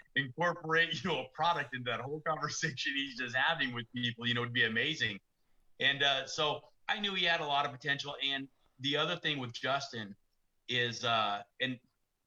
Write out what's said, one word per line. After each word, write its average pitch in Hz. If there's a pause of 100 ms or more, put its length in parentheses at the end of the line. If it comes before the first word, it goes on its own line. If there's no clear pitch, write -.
(160)
incorporate, 160
you 185
know, 139
a 131 (100)
product 156
into 123
that 113
whole 143
conversation 156
he's 139
just 123
having 139
with 120 (100)
people, 120
you 120
know, 120
it'd 120
be 120
amazing." 113 (640)
And, 139
uh, 135
so 151 (280)
I 208
knew 202
he 180
had 170
a 156
lot 143
of 127
potential. 143 (100)
And 139 (340)
the 139
other 160
thing 151
with 120
Justin 127 (540)
is, 120
uh, 107 (180)
and 127 (500)